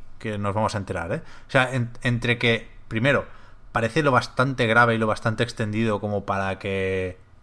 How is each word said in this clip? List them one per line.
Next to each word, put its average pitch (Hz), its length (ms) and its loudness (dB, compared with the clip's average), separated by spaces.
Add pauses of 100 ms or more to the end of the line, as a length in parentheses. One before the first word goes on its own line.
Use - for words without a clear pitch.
(180)
que 107 200 -6
nos 101 160 -2
vamos 107 200 0
a 107 40 -2
enterar, 92 340 -4
¿eh? 165 100 -4 (260)
O - 20 -18
sea, 127 240 4
en-, 120 160 0 (120)
entre 120 360 2
que, 117 320 0 (180)
primero, 113 380 2 (460)
parece 113 300 0
lo 143 100 4
bastante 127 540 2
grave 117 280 6
y 110 40 0
lo 110 80 2
bastante 110 360 0
extendido 107 580 0
como 101 260 -2
para 98 320 -2
que 95 600 -2 (240)